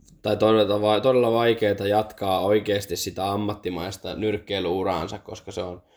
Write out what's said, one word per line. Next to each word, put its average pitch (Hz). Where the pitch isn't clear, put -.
tai 107
todella 104
va-, 107
todella 123
vaikeeta 107
jatkaa 101
oikeasti 101
sitä 95
ammattimaista 98
nyrkkeilyuraansa, 95
koska -
se 92
on 90